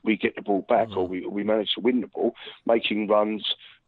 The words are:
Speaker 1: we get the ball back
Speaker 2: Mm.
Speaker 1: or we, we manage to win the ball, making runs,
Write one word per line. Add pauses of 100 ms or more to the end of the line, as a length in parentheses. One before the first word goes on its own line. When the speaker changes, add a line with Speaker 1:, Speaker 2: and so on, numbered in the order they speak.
Speaker 1:
we
get
the
ball
back
Speaker 2:
Mm.
Speaker 1:
or
we,
we
manage
to
win
the
ball, (320)
making
runs, (460)